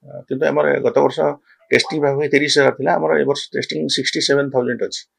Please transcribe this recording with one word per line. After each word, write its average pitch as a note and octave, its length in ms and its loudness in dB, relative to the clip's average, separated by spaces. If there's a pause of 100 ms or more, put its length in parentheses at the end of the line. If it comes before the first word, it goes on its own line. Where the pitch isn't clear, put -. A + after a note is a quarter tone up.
ଆ, - 60 -20 (180)
କିନ୍ତୁ C#3 180 -2
ଆମର D3+ 200 2 (140)
ଗତ B2 200 0
ବର୍ଷ C#3 200 0 (520)
ଟେଷ୍ଟିଂ C3 300 0
ପାଖାପାଖି C#3+ 260 0
ତିରିଶ C#3+ 320 2
ହଜାର C3 120 6
ଥିଲା, D3+ 220 -2
ଆମର D#3+ 260 0
ଏ D3 40 2
ବର୍ଷ C#3 180 -2 (120)
ଟେଷ୍ଟିଂ - 340 -6
ସିକ୍ସଟି C#3 340 -2
ସେଭେନ୍ C#3+ 320 2
ଥାଉଜେଣ୍ଡ B2 300 0
ଅଛି - 180 -8 (160)